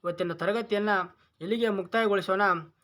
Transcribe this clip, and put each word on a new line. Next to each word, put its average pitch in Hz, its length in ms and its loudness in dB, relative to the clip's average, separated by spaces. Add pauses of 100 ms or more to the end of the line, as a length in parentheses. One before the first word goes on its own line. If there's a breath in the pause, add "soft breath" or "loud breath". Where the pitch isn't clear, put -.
ಇವತ್ತಿನ 175 280 -4
ತರಗತಿಯನ್ನು 208 840 -2 (240 soft breath)
ಇಲ್ಲಿಗೆ 226 280 0
ಮುಕ್ತಾಯಗೊಳಿಸೋಣ. 196 760 0 (400)